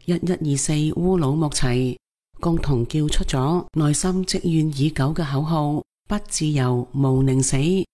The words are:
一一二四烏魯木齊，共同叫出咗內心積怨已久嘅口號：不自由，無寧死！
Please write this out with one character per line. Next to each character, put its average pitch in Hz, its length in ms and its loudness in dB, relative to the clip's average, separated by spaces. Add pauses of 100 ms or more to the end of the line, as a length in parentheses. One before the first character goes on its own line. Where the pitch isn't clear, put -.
一 175 60 0
一 175 200 0
二 151 240 -2
四 139 160 -2
烏 160 460 0
魯 151 180 0
木 156 140 0
齊， 127 460 0 (440)
共 165 160 0
同 135 320 0
叫 151 200 0
出 - 160 2
咗 151 400 0 (100)
內 151 180 2
心 185 320 0
積 180 160 -4 (100)
怨 160 180 2
已 147 220 0
久 135 240 -2
嘅 175 160 -2
口 139 120 -2
號： 151 400 -2 (260)
不 208 180 -2
自 - 200 -4
由， 127 460 0
無 131 300 2
寧 135 200 2
死！ 135 140 0 (380)